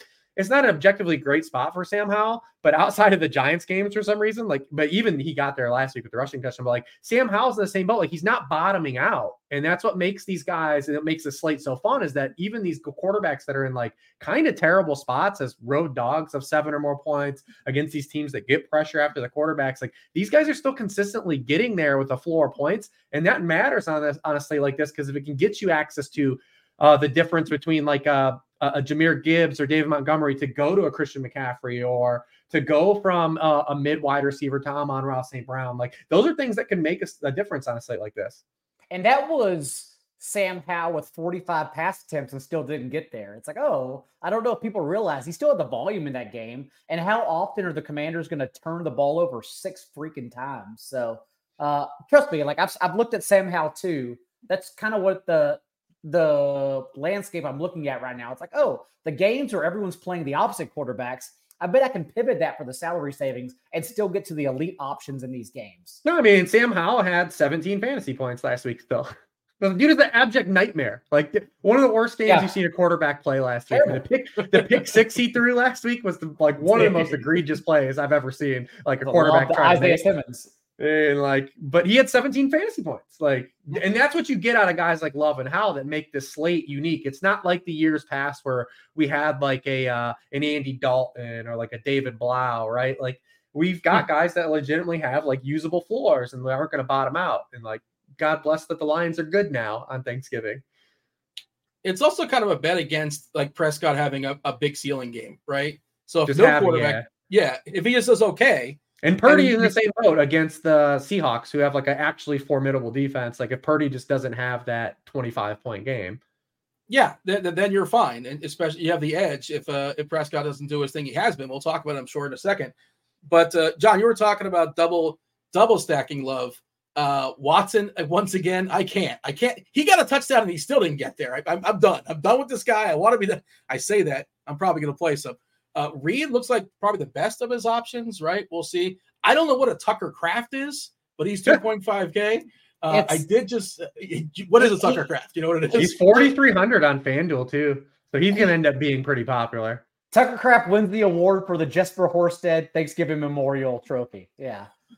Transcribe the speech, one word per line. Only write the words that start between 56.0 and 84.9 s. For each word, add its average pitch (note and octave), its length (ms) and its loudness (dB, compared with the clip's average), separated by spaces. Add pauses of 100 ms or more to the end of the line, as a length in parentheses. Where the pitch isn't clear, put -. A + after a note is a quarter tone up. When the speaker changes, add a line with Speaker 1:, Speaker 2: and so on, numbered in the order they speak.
Speaker 2:
the C#3+ 920 0
landscape E3+ 520 -6
I'm C#3 120 -8
looking E3+ 300 -6
at B2 140 -6
right B2 140 -10
now. A#2+ 140 -12
It's C3 100 -14
like, F3 140 -16
oh, - 320 -2 (180)
the D#3+ 60 -4
games A3 420 0
where D#3+ 120 -2
everyone's F#3 320 -4
playing F3 280 -8
the C#3 100 -6
opposite F3 400 -4
quarterbacks, B2+ 560 -10 (300)
I F3 60 -4
bet B3+ 160 4
I B3+ 60 2
can G3+ 160 -6
pivot A3+ 360 -2
that D#3 180 -2
for D3 60 -14
the B2+ 100 -12
salary E3 380 -6
savings B2+ 420 -8 (180)
and E3 100 -4
still G#3 260 -4
get F#3+ 180 -4
to E3 80 -10
the D3+ 100 -4
elite C#3+ 340 -4
options C3+ 440 -10
in B2+ 100 -12
these A#2+ 180 -12
games. - 540 -20
Speaker 1:
No, E4 140 2
I - 20 4
mean, G3+ 260 8
Sam A#3 260 4
Howell G3 300 2
had F3 300 0
seventeen E3 480 -2
fantasy B3 320 -4
points B2 320 -6
last B2 200 -4
week, A#2+ 240 -8
though. C3 240 -4
<laughs> - 40 -18 (440)
The G3 120 2
dude C#4 200 6
is C4 40 6
the A#3 180 4
abject A#3 340 2
nightmare. D#3 640 0
Like, D3+ 180 2
th-, G#3 160 -2 (160)
one G#3+ 140 6
of C#4 60 6
the B3+ 60 6
worst A3+ 300 2
games A3 100 2
Speaker 2:
Yeah. E3+ 140 8
Speaker 1:
you've F#3 80 -2
seen F#3 160 0
a E3+ 40 -2
quarterback E3 520 0
play C3+ 180 0
last B2 300 -4
week. C4+ 140 6
Speaker 2:
Terrible. B2+ 180 2
Speaker 1:
The - 60 -16
pick, - 420 -2
the A3 140 8
pick - 240 2
six A3 260 4
he A#3+ 180 0
threw A#3+ 220 2
last B3 300 2
week A#3+ 180 -2
was F3+ 160 -4
the, D#3 220 -10
like, D3 200 4
one G3 200 6
of - 40 8
the - 60 6
most D#3+ 220 0
Speaker 2:
<laughs> - 20 0
Speaker 1:
egregious D3+ 460 0
plays C#3 360 2
I've C#3+ 160 0
ever C3 200 0
seen. C3 360 -4 (160)
Like, C3+ 160 0
a - 40 -6
Speaker 2:
The C#3 80 -2
Speaker 1:
quarterback C#3+ 300 6
Speaker 2:
lob - 80 0
to - 40 2
Speaker 1:
try D#3+ 180 6
to E3+ 60 6
Speaker 2:
Isaiah - 120 4
Speaker 1:
make. E3 100 4
Speaker 2:
Simmons. D#3 500 -2 (300)
Speaker 1:
And, D3+ 420 2
like, C3+ 340 0
but E3 300 2
he G#3 80 4
had C4 160 6
seventeen C4+ 400 2
fantasy F#4 320 -2
points. - 380 -12
Like, C#3 340 -2 (260)
and G3 140 0
that's C#4+ 200 4
what E4 140 -2
you C#4 80 -2
get A#3 200 0
out G3+ 120 4
of E3+ 80 0
guys E3 260 0